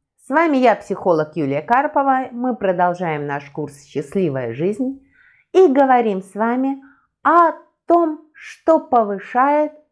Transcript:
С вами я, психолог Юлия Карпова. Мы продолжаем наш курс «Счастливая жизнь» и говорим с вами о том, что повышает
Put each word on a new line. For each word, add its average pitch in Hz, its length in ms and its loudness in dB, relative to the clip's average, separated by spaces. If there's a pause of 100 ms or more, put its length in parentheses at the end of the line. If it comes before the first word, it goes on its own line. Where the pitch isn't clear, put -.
(260)
С - 40 -10
вами 302 260 2
я, 247 180 4
психолог 165 600 -2
Юлия 143 240 -2
Карпова. 269 680 0
Мы 240 260 -6
продолжаем 175 720 -2
наш 143 240 -8
курс - 340 -12
«Счастливая 135 680 -6
жизнь» 220 520 -6 (460)
и 370 160 6
говорим 247 540 2
с 185 120 -20
вами 254 480 -4 (400)
о 330 300 4 (340)
том, 330 360 0 (100)
что - 480 0
повышает 262 920 0 (200)